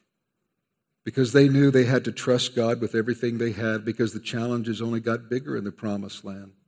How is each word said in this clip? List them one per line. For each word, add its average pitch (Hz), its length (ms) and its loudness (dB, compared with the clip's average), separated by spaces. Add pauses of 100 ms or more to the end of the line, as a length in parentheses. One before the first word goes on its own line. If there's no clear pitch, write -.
(1040)
because 123 280 0
they 139 180 8
knew 139 200 6
they 127 140 6
had 120 200 2
to 117 80 -4
trust 123 420 0
God 117 260 0
with 110 140 -4
everything 117 420 -2
they 117 160 -2
had, 110 320 -4
because 110 300 -2
the 107 60 -10
challenges 117 600 -4
only 117 200 -4
got 113 280 -4
bigger 127 300 -6
in 104 60 -8
the 101 80 -8
promised 101 520 -8
land. 98 280 -16 (160)